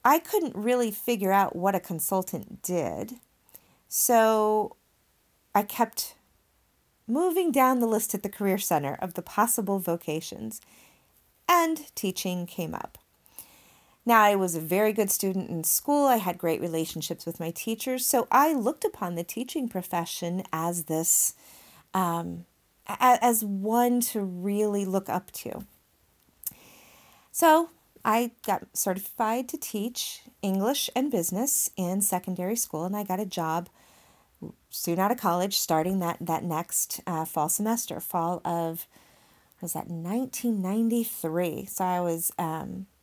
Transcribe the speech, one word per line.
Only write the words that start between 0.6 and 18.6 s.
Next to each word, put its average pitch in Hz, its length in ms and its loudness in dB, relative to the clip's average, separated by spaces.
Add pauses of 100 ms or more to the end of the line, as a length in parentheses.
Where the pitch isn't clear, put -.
figure 202 400 0
out 196 240 4
what 190 200 0
a 180 40 2
consultant - 800 -4
did. 165 520 -4 (760)
So 220 880 4 (800)
I 202 80 4
kept - 520 -2 (920)
moving 339 460 2
down 254 280 4
the 240 60 2
list 220 300 0
at 196 80 -6
the 196 60 -4
Career 196 280 0
Center 147 440 0
of 180 140 -6
the 175 60 -8
possible 208 560 0
vocations, 170 840 -6 (880)
and 330 460 2
teaching 180 500 -4
came 160 280 -8
up. - 240 -12 (1080)
Now, 226 160 8
I 208 140 8
was 180 200 2
a 160 60 -4
very 196 320 2
good 202 180 0
student 190 380 -2
in 165 160 -4
school. 285 420 2
I 254 80 6
had 185 220 0
great 165 240 0
relationships 160 640 -4
with 170 160 -8
my 165 100 -4
teachers, 254 540 -4
so 240 260 2
I 294 220 6
looked 269 320 -2